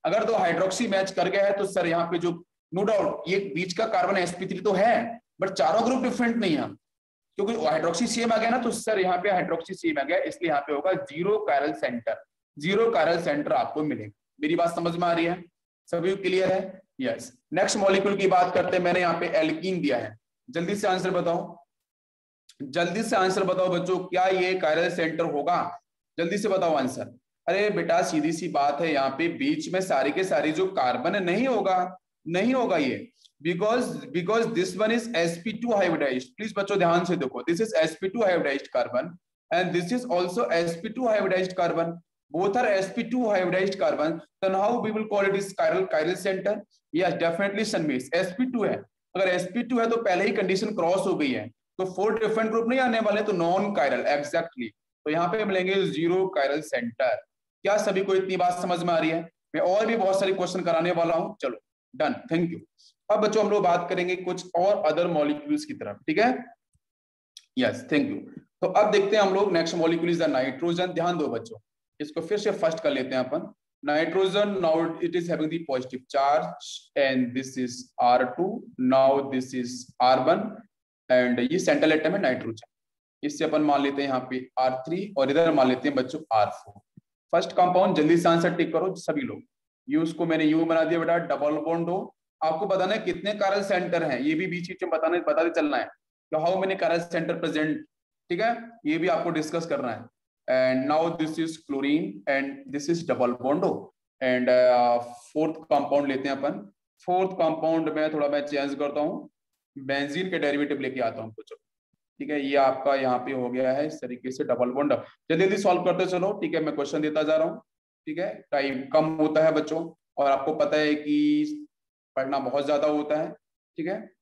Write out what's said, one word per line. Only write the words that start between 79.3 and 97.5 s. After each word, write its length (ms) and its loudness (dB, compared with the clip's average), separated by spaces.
this 240 -4
is 240 -6
आर 240 6
वन 160 2
and 300 4
ये 80 0
सेंट्रल 320 4
एटम 200 2
है 100 -2
नाइट्रोजन, 460 -4
इससे 220 -2
अपन 180 2
मान 200 4
लेते 180 0
हैं 80 -2
यहाँ 200 -2
पे 180 -6
आर 260 0
थ्री 320 -6
और 140 2
इधर 220 4
मान 160 4
लेते 180 0
हैं 100 -2
बच्चों 220 -4
आर 120 4
फ़ोर। 240 -20
फर्स्ट 240 0
कंपाउंड 380 4
जल्दी 220 4
से 120 4
आंसर 260 2
टिक 180 0
करो 240 0
सभी 240 -4
लोग, 200 -8
ये 100 0
उसको 280 0
मैंने 200 2
यू 200 4
बना 180 4
दिया 160 2
बेटा, 180 2
डबल 480 0
बॉन्ड 240 0
हो। 260 -4
आपको 260 0
बताना 260 0
है 80 -2
कितने 320 -4
chiral 300 0
सेंटर 400 0
हैं, 160 -2
ये 160 0
भी 120 -2
बीच 220 -6
बीच 140 -8
में 80 -6
बताने, 360 0
बताते 240 2
चलना 260 0
है 80 -2
कि 520 -10
how 260 2
many 140 -2
chiral 340 0
center 300 -4
present, 360 -2